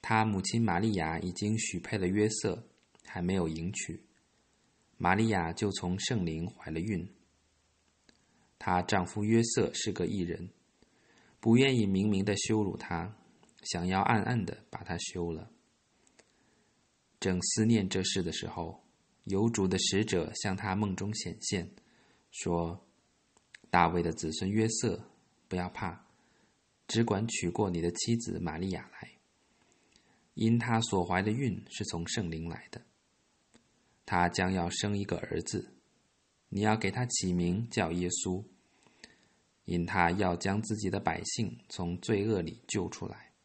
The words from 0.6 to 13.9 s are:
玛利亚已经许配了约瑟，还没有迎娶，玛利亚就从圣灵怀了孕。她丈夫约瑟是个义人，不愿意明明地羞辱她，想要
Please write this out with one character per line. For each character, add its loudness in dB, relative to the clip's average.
玛 2
利 2
亚 0
已 -4
经 -2
许 -4
配 -4
了 0
约 4
瑟， -4
还 -8
没 2
有 2
迎 -4
娶， -8
玛 4
利 4
亚 0
就 0
从 -2
圣 -2
灵 -4
怀 -14
了 -2
孕。 -2
她 2
丈 0
夫 -4
约 6
瑟 0
是 -4
个 -2
义 -2
人， -4
不 6
愿 6
意 4
明 4
明 2
地 2
羞 2
辱 -2
她， -6
想 -2
要 2